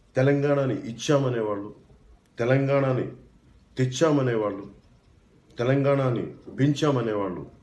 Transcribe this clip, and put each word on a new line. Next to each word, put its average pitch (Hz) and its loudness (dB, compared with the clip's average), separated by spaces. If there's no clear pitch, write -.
తెలంగాణని 139 2
ఇచ్చామనేవాళ్ళు, 117 -2
తెలంగాణని 135 2
తెచ్చామనేవాళ్ళు, 127 0
తెలంగాణని 131 0
పెంచామనేవాళ్ళు. 113 0